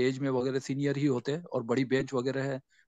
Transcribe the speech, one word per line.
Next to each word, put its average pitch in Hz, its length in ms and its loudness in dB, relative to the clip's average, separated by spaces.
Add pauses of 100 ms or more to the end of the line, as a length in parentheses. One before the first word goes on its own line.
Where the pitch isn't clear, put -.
एज 131 120 0
में 139 100 0
वगैरह 131 300 0
senior 139 380 -2
ही 139 80 2
होते 131 260 2
हैं 170 120 -4
और 131 200 -4
बड़ी 120 220 2
bench 135 280 0
वगैरह 135 300 0
है, 135 180 -4 (260)